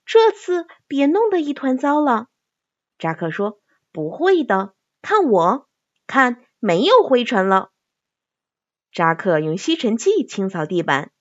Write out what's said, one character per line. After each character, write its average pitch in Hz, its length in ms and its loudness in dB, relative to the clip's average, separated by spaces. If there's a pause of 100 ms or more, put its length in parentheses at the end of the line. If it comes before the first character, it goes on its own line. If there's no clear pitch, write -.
，“这 440 260 4
次 359 360 -6 (200)
别 277 200 0
弄 415 220 2
得 370 100 0
一 294 140 -4
团 262 240 -4
糟 294 240 0
了。” 240 260 0 (720)
扎 160 140 -4
克 160 180 -6
说 202 300 -6 (320)
，“不 160 180 -8
会 339 320 0
的， 196 300 -2 (280)
看 392 280 0
我， 196 400 2 (360)
看， 247 400 -2 (140)
没 190 240 0
有 427 200 4
灰 247 200 2
尘 202 240 0
了。” 190 240 0 (1200)
扎 165 240 0
克 165 240 0
用 156 180 -4
吸 320 200 -2
尘 226 180 -2
器 392 300 0
清 190 240 -6
扫 165 160 -6
地 170 180 -2
板。 147 380 -2